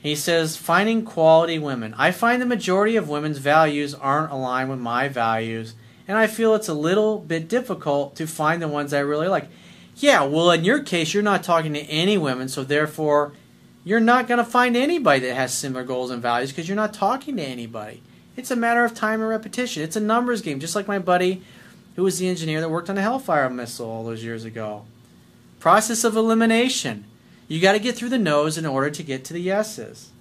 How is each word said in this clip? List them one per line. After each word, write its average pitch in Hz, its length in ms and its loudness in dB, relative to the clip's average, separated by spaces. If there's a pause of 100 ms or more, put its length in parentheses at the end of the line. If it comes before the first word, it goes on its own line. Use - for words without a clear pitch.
He 147 160 -2
says, 160 400 0
"Finding 214 480 2
quality 160 560 6
women. 120 360 -6
I 143 140 4
find 233 320 0
the 247 40 -2
majority 208 500 2
of 180 120 0
women's 147 300 -4
values 147 560 2
aren't 143 380 0
aligned 131 380 -2
with 131 100 -6
my 120 260 -2
values, 113 680 -2 (340)
and 202 100 0
I 220 80 6
feel 220 300 2
it's 214 120 -4
a 160 60 -2
little 196 460 2
bit 165 280 -6
difficult 165 680 -2
to 156 100 -6
find 160 340 0
the 165 60 -4
ones 147 260 -4
I 143 60 2
really 147 300 0
like." 175 180 0 (480)
Yeah, 180 300 4
well, 160 260 4
in 165 140 4
your 254 160 4
case, 170 340 -2
you're 208 80 2
not 190 220 2
talking 160 300 0
to 147 80 -4
any 170 360 0
women, 131 300 -2
so 135 160 -6
therefore, 147 680 0 (540)
you're 214 160 2
not 240 260 4
gonna 240 180 2
find 247 320 2
anybody 254 440 4
that 127 160 -4
has 127 160 -2
similar 127 320 -6
goals 127 260 -4
and 120 120 -6
values 123 280 0
'cause 160 160 -8
you're 196 100 -4
not 214 180 -2
talking 262 420 -2
to 175 60 -6
anybody. 117 600 -10 (340)
It's 254 140 -10
a 247 60 0
matter 233 280 2
of 233 100 0
time 220 260 -2
and 220 80 -2
repetition. 220 540 -4
It's 160 140 -6
a 214 40 0
numbers 226 400 0
game, 143 180 -6
just 160 160 -8
like 202 140 -4
my 202 100 -2
buddy 180 440 2 (520)
who 175 80 -2
was 180 160 0
the 185 100 -2
engineer 160 320 -2
that 165 100 -4
worked 170 180 -4
on 196 80 -4
the 196 60 0
Hellfire 185 480 0
missile 120 380 -8
all 113 160 -8
those 113 200 -8
years 113 200 -8
ago. 110 380 -10 (760)
Process 220 420 4
of 220 140 2
elimination. 226 880 2 (440)
You 160 120 -4
gotta 196 200 4
get 240 160 -2
through 240 120 -8
the 254 100 0
no's 156 380 2
in 160 80 -6
order 135 240 -2
to 147 140 -8
get 131 220 -8
to 160 100 -14
the 175 60 -8
yeses. 185 680 -6 (120)